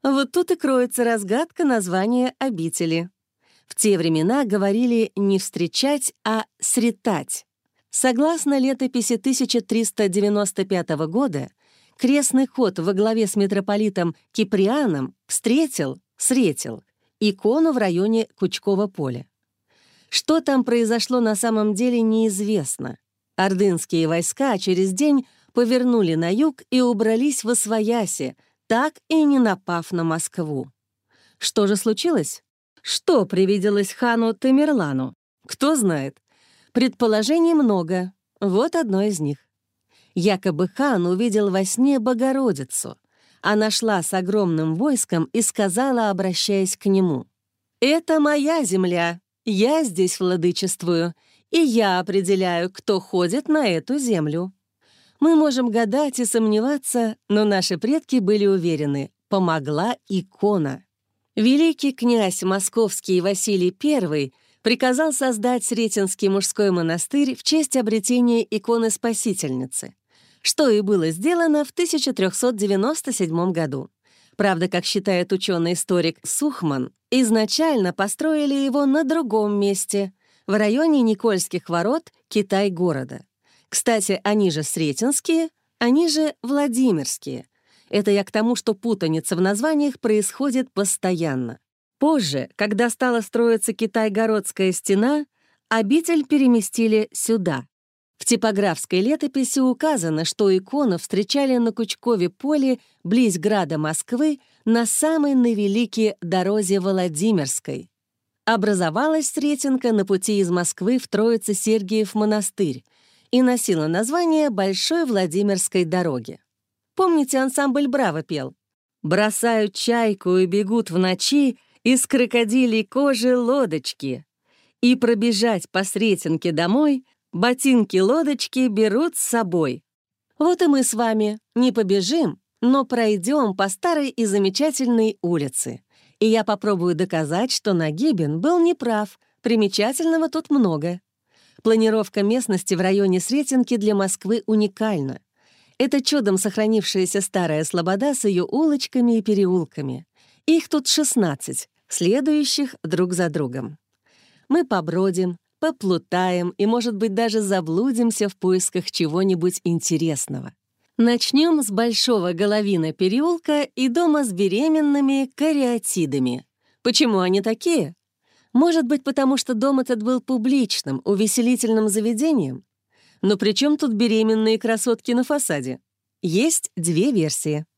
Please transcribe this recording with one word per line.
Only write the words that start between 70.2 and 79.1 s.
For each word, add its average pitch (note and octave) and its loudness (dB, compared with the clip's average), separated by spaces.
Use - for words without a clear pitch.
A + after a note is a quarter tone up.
что - 2
и G#3+ 4
было F#3 2
сделано D4+ 2
в - -8
тысяча D#4+ -2
трёхсот F#3+ 0
девяносто G#3 -2
седьмом E3+ -2
году. C#3+ -6
Правда, F#3 0
как F3+ -2
считает F#3 -2
учёный-историк F3 0
Сухман, D#3 -4
изначально A3+ 2
построили D4 -2
его C#4 0
на D4 2
другом A3 -2